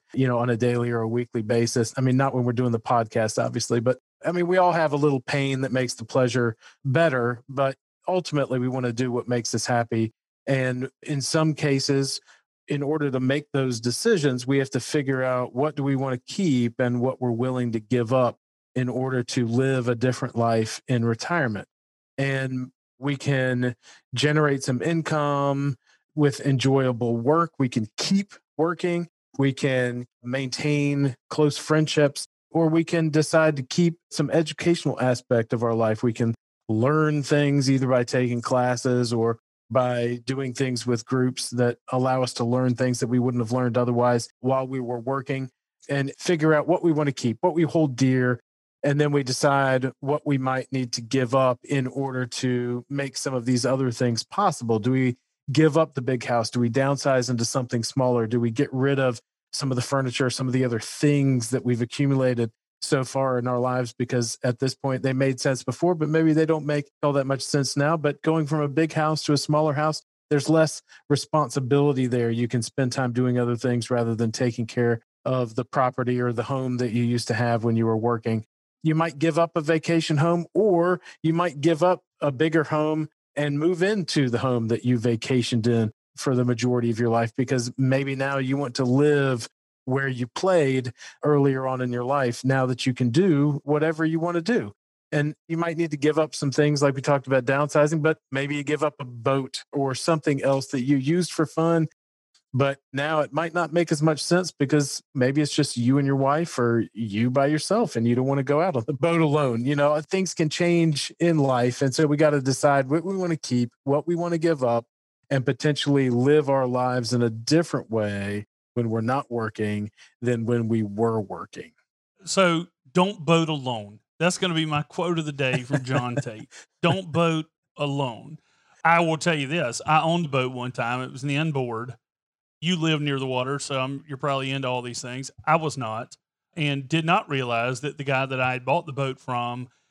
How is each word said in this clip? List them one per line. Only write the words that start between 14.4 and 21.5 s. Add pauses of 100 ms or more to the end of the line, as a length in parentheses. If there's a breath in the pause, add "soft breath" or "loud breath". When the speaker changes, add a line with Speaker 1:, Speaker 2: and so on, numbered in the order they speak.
Speaker 1:
we
have
to
figure
out
what
do
we
wanna
keep
and
what
we're
willing
to
give
up (380)
in
order
to
live
a
different
life
in
retirement. (480)